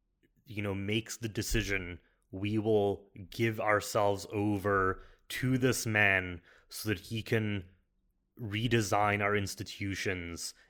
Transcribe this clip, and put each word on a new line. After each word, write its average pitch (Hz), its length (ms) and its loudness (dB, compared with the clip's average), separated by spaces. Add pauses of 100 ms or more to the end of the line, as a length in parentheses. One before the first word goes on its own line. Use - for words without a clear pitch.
(460)
you 104 160 -10
know, 101 120 -2
makes 104 440 -2
the 113 100 -6
decision, 98 720 -2 (320)
"We 104 260 -2
will 104 460 4 (260)
give 113 300 -2
ourselves 101 720 2
over 101 720 2 (260)
to 127 280 0
this 123 280 2
man 98 540 2 (300)
so - 200 -12
that 95 100 -2
he 113 220 -8
can 104 440 -2 (760)
redesign 104 800 2
our 104 140 2
institutions 98 1160 -4 (160)